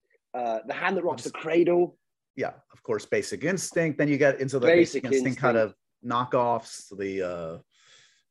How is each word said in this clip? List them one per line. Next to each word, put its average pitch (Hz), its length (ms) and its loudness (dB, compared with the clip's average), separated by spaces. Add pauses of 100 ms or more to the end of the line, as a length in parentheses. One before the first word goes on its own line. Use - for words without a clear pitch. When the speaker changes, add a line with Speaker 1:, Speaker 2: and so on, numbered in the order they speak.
(320)
Speaker 1:
uh, 117 340 -4
The 131 80 -6
Hand 190 220 -2
That 170 80 -2
Rocks 147 200 -4
the 139 100 -6
Speaker 2:
Abs- - 80 -12
Speaker 1:
Cradle. 170 560 2 (360)
Speaker 2:
Yeah, 123 180 -4 (200)
of - 100 -20
course, 107 220 -4
Basic 104 400 -4
Instinct. 165 540 -2
Then 147 100 -4
you 143 80 2
get 139 240 2
into 131 180 -2
the 120 100 4
Speaker 1:
Basic 170 340 4
Speaker 2:
Basic 127 140 -2
Instinct 127 240 0
kind 123 180 2
of - 160 0 (280)
Speaker 1:
Instinct. 123 300 -2
Speaker 2:
knockoffs. 120 640 -2
The, 95 260 -4
uh... 85 360 -6 (720)